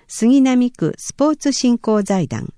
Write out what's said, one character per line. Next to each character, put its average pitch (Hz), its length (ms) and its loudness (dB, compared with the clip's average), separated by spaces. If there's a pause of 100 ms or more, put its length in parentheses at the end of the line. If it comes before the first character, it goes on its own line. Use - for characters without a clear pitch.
杉 262 340 2
並 247 300 2
区 - 260 -4
ス - 140 -16
ポ 294 180 0
ー 302 60 -2
ツ 285 160 -2
振 240 260 0
興 214 240 -2
財 190 240 -2
団。 - 320 -10